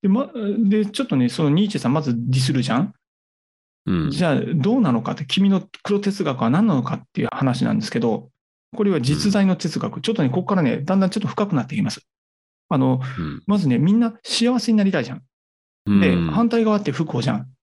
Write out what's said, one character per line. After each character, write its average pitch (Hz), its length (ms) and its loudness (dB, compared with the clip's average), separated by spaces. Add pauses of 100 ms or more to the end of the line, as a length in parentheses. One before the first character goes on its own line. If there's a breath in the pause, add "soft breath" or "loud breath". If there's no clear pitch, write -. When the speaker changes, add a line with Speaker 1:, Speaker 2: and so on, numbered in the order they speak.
Speaker 1:
で、 202 60 2
ま、 262 220 0 (280)
で、 214 260 2
ち 208 160 -6
ょ 269 40 -2
っ - 20 -8
と 147 100 -2
ね、 123 140 2
そ 165 140 -2
の 143 60 2
ニ 175 140 4
ー 208 60 -2
チ 165 80 -6
ェ - 20 -4
さ - 80 0
ん 131 60 2
ま 156 80 0
ず 131 120 -2
デ 123 240 0
ィ - 20 4
ス 127 120 0
る 127 100 0
じ - 80 -2
ゃ 113 80 0
ん？ 202 140 -2 (920)
Speaker 2:
う 95 220 0
ん。 - 20 -2
Speaker 1:
じ 147 140 -2
ゃ 160 80 2
あ - 80 2 (140)
ど 190 240 2
う - 40 2
な 143 100 2
の 117 80 0
か - 120 -6
っ - 20 -6
て、 151 100 -10
君 196 240 2
の 196 180 2 (160)
黒 202 180 0
哲 202 240 -2
学 127 180 -2
は 117 80 2
何 190 160 4
な 185 80 2
の 127 80 0
か - 140 -4
っ - 60 -12 (100)
て - 100 -4
い - 20 0
う 113 60 -4
話 127 340 0
な 117 80 0
ん 107 60 0
で 107 60 -4
す - 60 -8
け 117 100 -2
ど、 113 300 -2 (460)
こ 214 80 0
れ 202 60 2
は 165 100 0
実 151 320 0
在 196 140 4
の 185 100 2
哲 156 220 -6
学。 113 180 -6
Speaker 2:
う - 40 -10
ん。 - 20 -16
Speaker 1:
ち - 80 -2
ょ - 20 0
っ - 20 0
と 180 80 0
ね、 135 60 2
こ 127 80 -2
こ 180 80 -2
か 202 120 -2
ら 180 60 2
ね、 120 160 0
だ 160 180 -2
ん 196 40 2
だ 190 60 2
ん 180 40 0
ち 190 60 -8
ょ 214 40 -4
っ - 20 -8
と 190 60 -4
深 214 180 -4
く 196 80 -4
な 127 80 0
っ - 40 -6
て - 80 -12
き 107 80 -2
ま 107 80 -2
す。 - 160 -14 (600)
あ 156 100 0
の、 131 220 0 (180 loud breath)
Speaker 2:
う 87 40 -6
ん。 82 240 -8
Speaker 1:
ま 202 120 2
ず 170 100 0
ね、 123 100 2
み 170 140 4
ん 226 80 4
な 226 220 0
幸 240 380 0
せ 233 120 0
に 214 60 4
な 202 60 4
り 196 80 2
た 160 80 0
い 120 40 -4
じ 131 60 -10
ゃ 131 40 -10
ん。 - 80 -14 (640)
Speaker 2:
う 101 80 2
ん。 101 60 6
Speaker 1:
で、 95 140 4
反 85 340 2
対 233 160 2
側 214 140 2
っ 208 40 -2
て - 100 -2
不 156 120 -2
幸 120 180 -4
じ 127 80 0
ゃ 107 40 0
ん。 104 140 -6 (140)